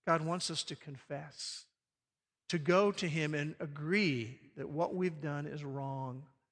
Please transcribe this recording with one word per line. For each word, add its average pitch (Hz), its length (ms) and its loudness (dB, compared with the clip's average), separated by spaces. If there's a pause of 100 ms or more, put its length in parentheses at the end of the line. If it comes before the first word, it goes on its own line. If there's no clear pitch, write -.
God 165 160 4
wants 175 280 -2
us 156 140 -2
to - 120 -8
confess, - 920 -10 (800)
to 175 100 0
go 180 340 6
to 190 160 -2
Him 151 260 2
and 151 260 -2
agree 147 800 2 (180)
that 143 120 -6
what 170 260 0
we've 180 260 0
done 147 260 -4
is 147 180 -8
wrong, 135 640 -6 (260)